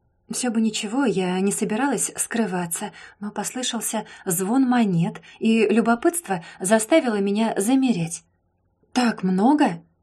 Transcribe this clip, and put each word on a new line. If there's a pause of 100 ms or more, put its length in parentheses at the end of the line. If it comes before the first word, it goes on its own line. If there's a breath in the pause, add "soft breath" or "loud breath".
(300)
Всё
бы
ничего,
я
не
собиралась
скрываться, (280 loud breath)
но
послышался (200 loud breath)
звон
монет, (180 loud breath)
и
любопытство (160 loud breath)
заставило
меня
замереть. (720)
«Так
много?» (200)